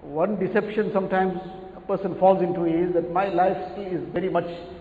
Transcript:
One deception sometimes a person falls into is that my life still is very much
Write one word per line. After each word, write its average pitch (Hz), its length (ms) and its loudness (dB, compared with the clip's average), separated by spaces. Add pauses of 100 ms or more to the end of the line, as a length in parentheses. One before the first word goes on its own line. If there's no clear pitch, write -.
One 170 340 0
deception 196 560 0
sometimes 185 480 0 (360)
a - 40 -16
person 190 380 -4
falls 185 240 6
into 175 220 0
is 170 280 2
that 170 200 0
my 196 160 2
life 185 280 4 (160)
still 202 140 -8
is 180 160 -4 (100)
very 180 160 -2
much 170 220 0 (300)